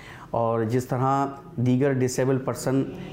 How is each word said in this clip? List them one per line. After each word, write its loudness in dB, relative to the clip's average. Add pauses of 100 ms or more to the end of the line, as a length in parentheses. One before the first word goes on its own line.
(300)
اور 0
جس 0
طرح 0 (300)
دیگر 4
ڈسیبل 2
person 0 (300)